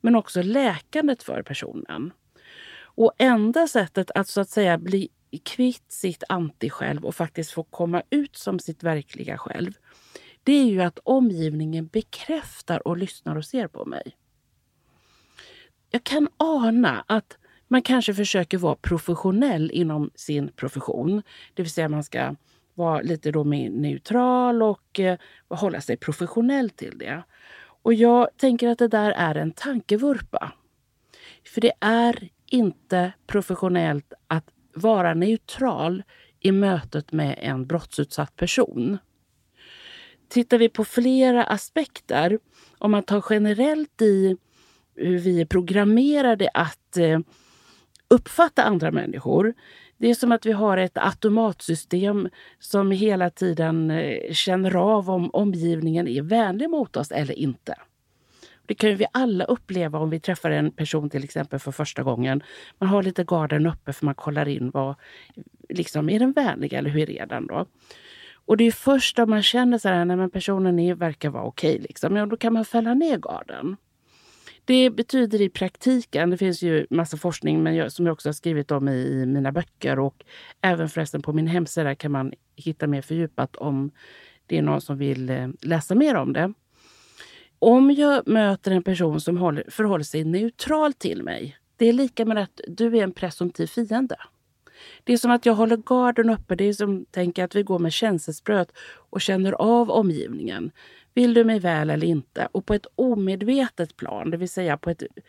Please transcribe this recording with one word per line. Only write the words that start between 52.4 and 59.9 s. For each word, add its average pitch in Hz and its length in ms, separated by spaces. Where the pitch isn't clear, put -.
som 196 320
hela 190 400
tiden, 160 600
eh, 156 420
känner 185 440
av 196 340
om 175 220
omgivningen 170 760
är 131 140
vänlig 214 480
mot 302 260
oss - 140
eller 139 280
inte. - 360
Det 208 80
kan 214 160
ju 202 60
vi 202 160
alla 233 320
uppleva 175 540